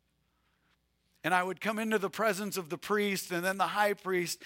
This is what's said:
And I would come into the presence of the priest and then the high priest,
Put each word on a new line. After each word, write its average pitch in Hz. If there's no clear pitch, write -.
And 170
I 180
would 185
come 214
into 220
the 196
presence 202
of 170
the 170
priest 208
and 175
then 190
the 185
high 208
priest, 180